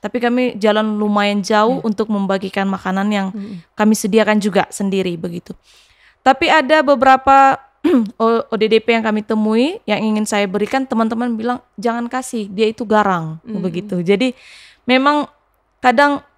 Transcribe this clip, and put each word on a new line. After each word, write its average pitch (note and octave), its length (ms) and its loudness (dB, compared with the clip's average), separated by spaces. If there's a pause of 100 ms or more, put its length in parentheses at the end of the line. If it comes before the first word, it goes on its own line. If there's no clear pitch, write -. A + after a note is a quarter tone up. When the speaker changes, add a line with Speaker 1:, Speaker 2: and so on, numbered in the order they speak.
Speaker 1:
Tapi G#3 160 -6
kami A#3+ 400 0
jalan G#3+ 400 0
lumayan G3+ 480 0
jauh A3 320 2
Speaker 2:
Iya. - 80 -8
Speaker 1:
untuk G#3+ 240 -2
membagikan G3 560 -2
makanan F#3+ 480 -4
yang G3 160 -2
Speaker 2:
Mm-mm. G3 320 -12 (160)
Speaker 1:
kami G#3+ 160 4
sediakan G#3+ 480 2
juga F#3+ 320 0
sendiri, F#3+ 400 -2
begitu. E3+ 400 -10 (720)
Tapi C4+ 240 2
ada D#4 320 4
beberapa C4+ 800 4 (200)
<clears throat> B3 400 0
O-, A3+ 280 0
O A3+ 80 -4
D G#3+ 80 2
D A3 160 4
P A#3 160 0
yang A3 80 -2
kami G#3+ 160 -2
temui, A3 640 0
yang G#3 160 -2
ingin G#3+ 240 -2
saya G3+ 240 -2
berikan, G#3 360 -2
teman-teman A3+ 520 -2
bilang, B3 240 -6 (160)
"Jangan A#3 320 -4
kasih, A#3+ 400 -8
dia G#3+ 200 0
itu A3+ 120 -8
garang," G3 600 0
Speaker 2:
Mm-mm. G#3 200 -10
Speaker 1:
begitu. F#3 400 -6
Jadi G3+ 320 0 (560)
memang C#4 400 2 (520)
kadang C#4+ 400 4 (160)